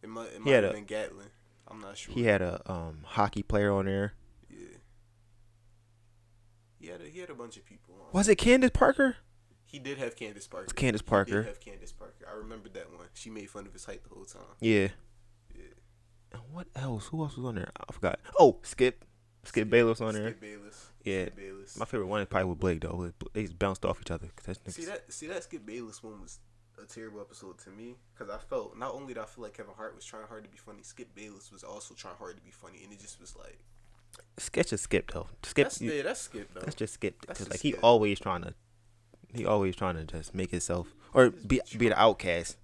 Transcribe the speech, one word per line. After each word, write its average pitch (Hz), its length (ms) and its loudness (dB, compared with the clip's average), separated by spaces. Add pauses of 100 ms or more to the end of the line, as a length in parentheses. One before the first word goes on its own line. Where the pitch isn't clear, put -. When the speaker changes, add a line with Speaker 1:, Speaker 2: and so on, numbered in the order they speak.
Speaker 1:
It 104 60 -16
might, 113 200 -10
it - 60 -14
Speaker 2:
He - 60 -16
Speaker 1:
might 139 120 0
Speaker 2:
had 113 120 8
Speaker 1:
have 95 80 2
Speaker 2:
a - 40 -4
Speaker 1:
been 104 80 -12
Gatlin. 101 420 -8 (420)
I'm 107 120 -18
not 101 160 -16
sure. - 180 -14
Speaker 2:
He 120 100 0
had 101 180 6
a, 87 180 -2 (100)
um, 82 340 -8
hockey 101 380 0
player 104 300 2
on 98 140 2
there. 98 260 -2 (360)
Speaker 1:
Yeah. - 100 -20 (2250)
He - 100 -20
had 175 120 -14
a, 165 40 -16
he 156 140 -16
had 180 120 -14
a 143 40 -12
bunch 120 220 -14
of 98 80 -20
people - 300 -20
on. - 180 -18
Speaker 2:
Was 196 160 6
it 208 80 10
Candace 254 360 8
Parker? 269 440 6 (480)
Speaker 1:
He - 160 -16
did 131 180 -8
have 120 160 -4
Candace 104 320 -12
Parker. 92 180 -12
Speaker 2:
It's - 100 -10
Candace 117 260 2
Speaker 1:
He - 40 -14
did - 60 -4
Speaker 2:
Parker. 101 320 6
Speaker 1:
have 107 160 -8
Candace - 340 -18
Parker. - 380 -20
I 107 60 -14
remembered 107 380 -16
that 85 180 -12
one. 87 220 -20
She - 160 -16
made 104 200 -12
fun 101 160 -12
of 95 60 -18
his - 120 -18
height - 240 -14
the - 60 -20
whole 95 100 -18
time. 95 180 -20 (180)
Speaker 2:
Yeah. 104 280 6 (680)
Speaker 1:
Yeah. - 80 -20 (720)
Speaker 2:
And 117 100 -16 (100)
what 175 240 -14
else? 127 320 -6
Who 160 140 -4
else 147 140 -6
was 127 100 -8
on 113 100 -4
there? - 140 -6 (180)
I - 40 -12
forgot. - 280 -2 (180)
Oh, - 240 12
Skip. - 420 2 (380)
Skip - 200 0
Speaker 1:
Skip, 107 80 0
Speaker 2:
Bayless 117 300 6
on 110 140 -2
there. 107 160 -4
Speaker 1:
Skip 104 100 -14
Bayless. 104 500 -18 (160)
Speaker 2:
Yeah. 95 160 0
Speaker 1:
Skip - 140 -6
Bayless. 98 420 -14
Speaker 2:
My 110 80 -4
favorite 104 200 -4
one 104 140 -2
is 95 60 -4
probably 95 240 0
with 85 100 -6
Blake, 85 200 0
though. 85 320 -6 (200)
They 107 120 -4
just 85 140 -12
bounced 98 260 -2
off 90 160 -2
each - 100 -12
other, 82 260 -8
'cause - 100 -20
that's 95 280 -12
Speaker 1:
See 170 80 -12
Speaker 2:
niggas 165 40 -10
Speaker 1:
that, - 260 -12
see - 160 -14
that 180 160 -8
Skip 151 200 -16
Bayless 110 380 -14
one 107 180 -16
was - 180 -18 (440)
a - 20 -20
terrible 107 360 -16
episode 98 380 -18
to - 120 -20
me, 117 260 -16 (200)
'cause 101 120 -14
I 101 100 -10
felt, 110 380 -8
not 123 160 -8
only 131 220 -12
did 113 80 -10
I - 40 -10
feel - 180 -18
like 104 100 -16
Kevin 101 200 -16
Hart 107 200 -14
was - 100 -20
trying 110 220 -16
hard 107 180 -18
to 98 60 -20
be - 80 -20
funny, 104 240 -20
Skip - 320 -18
Bayless 104 360 -18
was 95 140 -20
also - 300 -16
trying 90 220 -16
hard 92 200 -14
to 101 60 -20
be - 80 -20
funny, 90 340 -20
and 98 80 -20
it 104 80 -20
just - 200 -20
was - 160 -20
like - 240 -20 (800)
Speaker 2:
Sketch - 340 -2
is 104 100 -4
Skip, - 280 -2
though. 82 180 -10 (140)
Skip, - 240 2
Speaker 1:
That's, - 140 -8
Speaker 2:
you, 120 120 -4
Speaker 1:
yeah, 143 100 -4
that's 202 180 -6
Skip, - 340 -14
though. 90 60 -12
Speaker 2:
that's - 140 -8
just - 200 -6
Skip, - 320 -6
Speaker 1:
That's - 120 -12
Speaker 2:
'cause, 98 100 -8
Speaker 1:
just - 20 -10
Speaker 2:
like, 92 100 -6
he 143 120 0
Speaker 1:
Skip. - 120 -2
Speaker 2:
always 107 360 8
trying 90 220 -4
to, - 120 -10 (800)
he 120 100 -6
always 98 320 2
trying 90 200 -2
to 80 80 -8
just 80 300 -10
make 95 160 -4
himself, 87 440 -4 (180)
or 127 180 10
Speaker 1:
Just 101 180 -14
Speaker 2:
be, 131 120 4 (120)
Speaker 1:
be 120 60 -10
Speaker 2:
be 117 100 6
the 104 60 4
Speaker 1:
trying. 104 100 8
Speaker 2:
outcast. 90 600 2